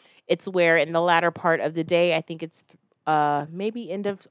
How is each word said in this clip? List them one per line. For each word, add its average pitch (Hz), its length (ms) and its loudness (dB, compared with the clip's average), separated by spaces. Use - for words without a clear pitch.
It's 175 200 -2
where 175 300 4
in 156 140 0
the 170 100 2
latter 170 300 4
part 165 280 0
of 147 140 -4
the 165 100 -4
day, 170 320 2
I 160 60 0
think 165 220 -12
it's, - 200 -16
uh, 147 440 0
maybe 208 400 -8
end 196 140 -8
of 202 260 -8